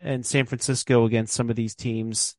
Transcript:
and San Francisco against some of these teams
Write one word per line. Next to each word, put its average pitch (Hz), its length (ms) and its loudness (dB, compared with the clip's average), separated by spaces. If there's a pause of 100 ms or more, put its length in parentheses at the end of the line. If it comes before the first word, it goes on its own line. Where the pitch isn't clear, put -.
and 135 240 -4
San 135 200 2
Francisco 123 600 2
against 113 280 0
some 117 160 0
of 113 60 -2
these 113 200 -4
teams 113 640 -4